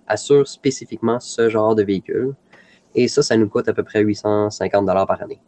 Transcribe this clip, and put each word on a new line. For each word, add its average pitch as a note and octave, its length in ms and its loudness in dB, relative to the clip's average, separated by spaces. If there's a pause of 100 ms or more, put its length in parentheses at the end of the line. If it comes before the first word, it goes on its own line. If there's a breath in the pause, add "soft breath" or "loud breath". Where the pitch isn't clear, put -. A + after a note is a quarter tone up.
assure C#3 400 2
spécifiquement A#2 720 -4
ce - 300 0
genre A2 260 2
de G#2 80 2
véhicule. G2+ 500 -2 (640 soft breath)
Et B2 140 2
ça, - 140 0
ça A#2 120 0
nous A2 140 4
coûte - 180 -2
à G#2+ 60 -2
peu G#2 100 -4
près G#2+ 200 -2
huit G#2 120 0
cent G#2 340 0
cinquante G2+ 360 0
dollars F#2+ 220 2
par F#2 140 -2
année. - 260 -14